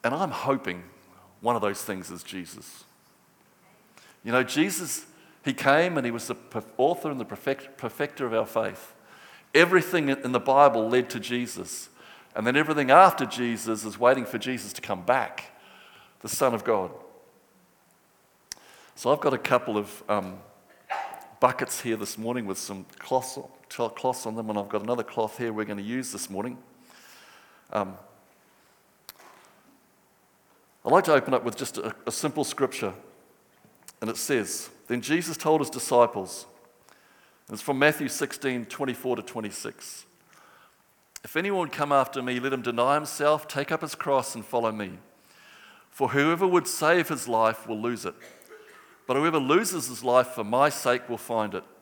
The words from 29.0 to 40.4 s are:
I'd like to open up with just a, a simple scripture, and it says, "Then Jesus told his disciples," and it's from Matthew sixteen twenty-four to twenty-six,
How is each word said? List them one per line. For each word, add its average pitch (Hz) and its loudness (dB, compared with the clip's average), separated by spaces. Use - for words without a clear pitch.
I'd 117 2
like 185 6
to 165 4
open 135 4
up 127 2
with 120 -4
just - -8
a, 110 -6
a 113 -4
simple - -4
scripture, 131 -2
and 110 -4
it 117 -4
says, - -2
"Then 123 -2
Jesus 160 -2
told 156 4
his 123 -4
disciples," 117 2
and 110 -12
it's 107 -10
from 135 -2
Matthew 151 2
sixteen 127 -4
twenty-four 127 -4
to 110 -8
twenty-six, - -10